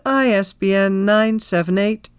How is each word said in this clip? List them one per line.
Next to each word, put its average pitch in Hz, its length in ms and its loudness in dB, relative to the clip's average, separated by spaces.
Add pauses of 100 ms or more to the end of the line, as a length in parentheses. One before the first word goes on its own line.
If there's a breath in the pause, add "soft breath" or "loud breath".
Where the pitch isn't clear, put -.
I 269 220 0
S 196 240 0
B 190 220 -2
N 196 320 0
nine 220 340 2
seven 175 380 -2
eight 214 420 -2